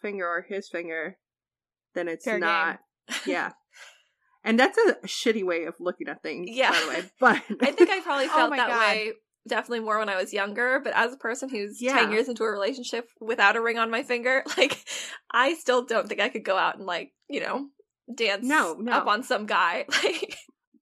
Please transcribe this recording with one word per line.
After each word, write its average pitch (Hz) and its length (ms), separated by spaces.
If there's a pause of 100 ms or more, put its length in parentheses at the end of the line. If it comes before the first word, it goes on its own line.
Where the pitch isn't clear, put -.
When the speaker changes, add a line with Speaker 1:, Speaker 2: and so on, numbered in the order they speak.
Speaker 1:
finger 202 260
or 175 160
his 196 260
finger, 170 500 (760)
then 175 140
it's 165 160
Speaker 2:
Fair 226 140
game. 175 100
Speaker 1:
not," 165 320 (280)
Speaker 3:
<laughs> - 180
Speaker 1:
yeah. 175 240 (920)
And 226 140
that's - 200
a 440 160 (120)
shitty 220 380
way 170 200
of 165 140
looking 175 300
at 143 140
things, 160 280
Speaker 3:
Yeah. 240 220
Speaker 1:
by - 80
the 160 80
way, - 220 (100)
but 247 160
Speaker 3:
<laughs> - 320
I 294 40
think 349 180
I 381 100
probably 285 240
Speaker 2:
<laughs> 320 80
Oh - 40
Speaker 3:
felt 240 140
Speaker 2:
my 285 60
Speaker 3:
that 240 120
Speaker 2:
God. 233 120
Speaker 3:
way 214 320 (360)
definitely 233 320
more 214 180
when 214 100
I 190 80
was 190 160
younger, 226 500
but - 120
as 233 180
a 269 40
person 269 320
who's 208 340
Speaker 1:
Yeah. 254 160
Speaker 3:
ten 208 140
years 220 160
into 226 160
a 226 60
relationship 233 580 (120)
without 214 360
a 233 40
ring 233 180
on 226 120
my 226 140
finger, 247 460
<laughs> - 60
like, - 280 (480)
I 262 220
still 247 300
don't 226 240
think 208 120
I 220 80
could 208 160
go 190 120
out 165 200
and, 190 100
like, 175 260 (160)
you 285 120
know, 277 280 (440)
dance 220 340
Speaker 1:
No, 254 320
no. 233 140
Speaker 3:
up 277 160
on 208 160
some 214 220
guy. 180 420
<laughs> - 140
Like - 340 (460)